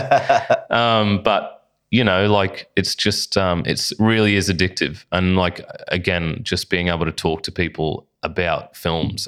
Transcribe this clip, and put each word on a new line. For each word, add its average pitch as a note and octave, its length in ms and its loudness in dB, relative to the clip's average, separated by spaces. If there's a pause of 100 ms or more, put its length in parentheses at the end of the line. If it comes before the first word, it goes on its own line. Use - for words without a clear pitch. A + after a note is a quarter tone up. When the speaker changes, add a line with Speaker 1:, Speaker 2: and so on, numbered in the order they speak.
(320)
Speaker 1:
<laughs> - 380 0
Speaker 2:
Um, A2 520 2
but, - 440 -2 (240)
you A#2+ 140 4
know, G2+ 260 4
like, G2 460 0
it's F#2+ 180 0
just, - 420 -4
um, F2+ 300 2
it's - 320 -2
really G#2+ 380 4
is F#2+ 120 2
addictive. E2+ 600 -2
And, F#2 260 2
like, F2 240 0 (280)
again, F2 560 -2
just - 260 -4
being F2 180 0
able E2 160 -2
to D#2+ 80 -2
talk D#2+ 300 -2
to - 100 -10
people D#2+ 540 -4 (160)
about E2 540 -4
films - 520 -4